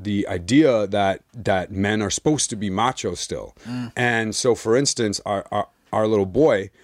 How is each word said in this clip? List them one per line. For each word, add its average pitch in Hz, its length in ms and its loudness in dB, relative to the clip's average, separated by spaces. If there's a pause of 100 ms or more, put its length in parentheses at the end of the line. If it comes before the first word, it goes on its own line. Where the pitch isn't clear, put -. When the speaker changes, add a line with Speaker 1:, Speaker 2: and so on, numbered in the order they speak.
Speaker 1:
the 101 240 -2
idea 107 580 2
that, 98 360 0 (120)
that 98 380 -2
men 101 280 0
are 101 120 -2
supposed - 400 0
to 120 40 -8
be 101 140 -4
macho 104 460 -2
still. - 400 -10 (120)
Speaker 2:
Mm. 120 280 -8
Speaker 1:
And 113 400 0
so, 123 180 2
for 110 240 0
instance, 120 480 0
our, 98 260 -4
our, 101 160 -2 (240)
our 110 140 2
little 104 220 2
boy, 104 420 2 (140)